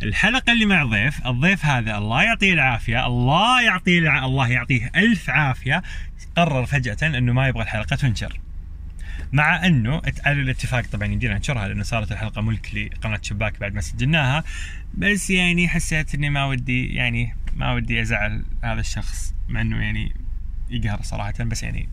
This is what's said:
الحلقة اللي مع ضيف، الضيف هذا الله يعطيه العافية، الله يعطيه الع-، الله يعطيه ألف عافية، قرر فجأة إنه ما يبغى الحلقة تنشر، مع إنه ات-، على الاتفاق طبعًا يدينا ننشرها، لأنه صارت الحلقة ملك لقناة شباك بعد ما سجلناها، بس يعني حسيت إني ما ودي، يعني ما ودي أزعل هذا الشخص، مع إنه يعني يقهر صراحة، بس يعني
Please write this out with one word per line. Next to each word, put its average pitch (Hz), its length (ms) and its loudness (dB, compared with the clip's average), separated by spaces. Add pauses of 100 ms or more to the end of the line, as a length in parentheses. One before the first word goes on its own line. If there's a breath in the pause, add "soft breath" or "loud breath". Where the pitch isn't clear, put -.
الحلقة 214 500 2
اللي 226 120 4
مع 190 180 4
ضيف، 113 440 0
الضيف 151 380 2
هذا 113 320 2
الله 110 260 2
يعطيه 214 300 2
العافية، 127 540 2
الله 156 540 4
يعطيه 180 380 4
الع-، 143 260 2
الله 131 220 2
يعطيه 120 480 0
ألف 196 340 2
عافية، 139 540 0 (520 loud breath)
قرر 143 300 2
فجأة 127 320 0 (200)
إنه 123 160 2
ما 131 140 4
يبغى 117 160 0
الحلقة 107 320 -2
تنشر، 127 440 0 (920 loud breath)
مع 160 340 4
إنه 139 320 4
ات-، - 300 -2
على 143 140 2
الاتفاق 127 440 -2
طبعًا 104 220 -4
يدينا 104 260 0
ننشرها، 107 340 -2
لأنه 104 160 -4
صارت 110 280 -2
الحلقة 107 300 -4
ملك 107 340 -2
لقناة 104 460 -4
شباك 104 380 -4
بعد 101 140 -4
ما 101 80 -4
سجلناها، 139 600 0 (500 loud breath)
بس 196 360 0
يعني 180 380 4
حسيت 160 480 0
إني 147 140 0
ما 143 160 0
ودي، 127 480 -2
يعني 120 420 0 (180)
ما 131 200 0
ودي 113 280 0
أزعل 107 440 0 (180)
هذا 113 160 -2
الشخص، - 540 -2 (160)
مع 117 120 -2
إنه 110 160 0
يعني 107 360 0 (560)
يقهر 107 320 -2
صراحة، 107 320 -4 (100)
بس 113 200 -2
يعني 110 300 -4